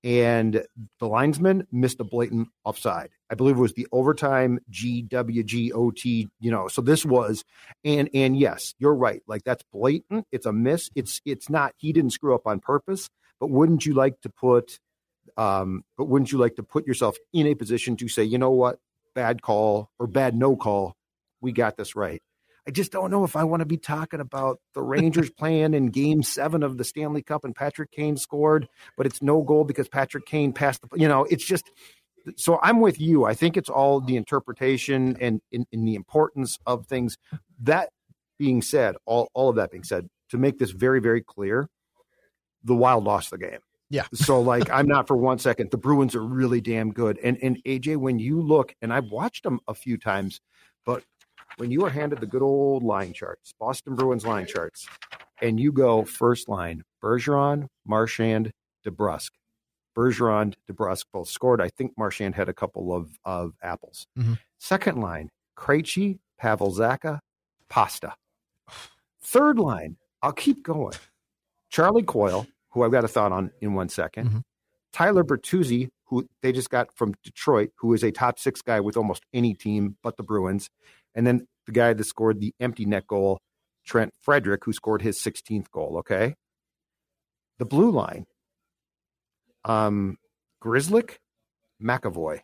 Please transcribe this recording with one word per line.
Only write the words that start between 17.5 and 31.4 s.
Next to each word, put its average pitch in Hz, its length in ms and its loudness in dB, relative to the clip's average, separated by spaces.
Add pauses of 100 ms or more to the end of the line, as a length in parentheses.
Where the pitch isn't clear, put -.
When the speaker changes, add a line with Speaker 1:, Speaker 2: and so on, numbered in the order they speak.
Speaker 1:
position 117 400 -4
to 123 120 -8
say, 110 140 -2
"You 113 160 0
know 131 140 4
what, 127 260 2 (360)
bad 120 280 -2
call 107 560 0
or 120 80 -6
bad 110 300 0
no 135 200 4
call, 101 380 -2 (460)
we 123 100 -4
got 113 260 0
this 101 200 -12
right"? 85 260 -6 (460)
I 143 40 -12
just 180 180 -4
don't 190 220 -4
know 202 100 2
if 156 140 -2
I 156 80 2
wanna 165 220 0
be 165 100 -2
talking 156 440 -8
about 135 380 -4 (160)
the 139 80 -6
Rangers 151 480 2
<laughs> - 80 -20
playing 156 360 2
in 135 160 2
game 147 320 2
seven 156 400 -2
of 131 160 -4
the 123 60 -4
Stanley 151 380 -6
Cup 151 220 -6
and 123 100 -10
Patrick 143 380 -6
Kane 151 240 -2
scored, 151 520 2 (280)
but 131 100 0
it's - 160 -4
no 147 200 4
goal 151 220 6
because 139 240 -2
Patrick 135 380 -4
Kane 147 260 0
passed 139 300 0
the, 120 60 -20 (100)
you 156 80 6
know, 143 180 4
it's - 200 0